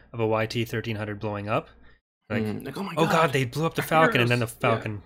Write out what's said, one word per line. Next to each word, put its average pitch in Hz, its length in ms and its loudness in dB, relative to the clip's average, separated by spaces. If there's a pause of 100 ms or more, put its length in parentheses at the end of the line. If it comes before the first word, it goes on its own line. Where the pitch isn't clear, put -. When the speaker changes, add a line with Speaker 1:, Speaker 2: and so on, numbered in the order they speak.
(140)
Speaker 1:
of 117 60 -10
a 113 60 2
Y 110 220 2
T 117 180 -2
thirteen 113 300 -6
hundred 104 240 -8
blowing 104 300 -6
up. 135 180 -2 (600)
Like, 107 140 0
Speaker 2:
Mm-hmm. 104 220 -6
Like, - 120 -10
"Oh 196 60 -6
my 190 140 -8
Speaker 1:
"Oh 160 80 4
Speaker 2:
God, 160 60 0
Speaker 1:
God, 160 220 4
they 135 120 2
blew 139 200 -4
up 165 100 -2
the - 80 -2
Speaker 2:
our - 40 -6
Speaker 1:
Falcon," 160 340 6
and 120 100 4
then 123 80 4
the 117 60 2
Speaker 2:
heroes." - 180 -10
Yeah. 127 120 4
Speaker 1:
Falcon 107 300 -6